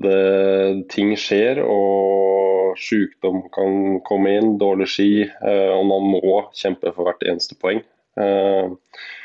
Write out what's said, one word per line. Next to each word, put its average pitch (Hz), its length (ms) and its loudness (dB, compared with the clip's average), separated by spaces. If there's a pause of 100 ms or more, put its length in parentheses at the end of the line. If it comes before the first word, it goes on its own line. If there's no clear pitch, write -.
det, 95 880 2
ting 104 260 0
skjer, 110 480 0
og 98 1120 2
sykdom 92 760 -4
kan 98 540 -2
komme 98 320 0
inn, 107 240 2
dårlig 95 320 0
ski, 101 160 2 (140)
eh, 101 500 0
og 95 160 2
man 98 240 0
må 95 380 2
kjempe 90 420 -4
for 87 160 -4
hvert - 160 -4
eneste - 320 -4
poeng. 98 240 -2 (380)
Eh, 98 500 0 (580)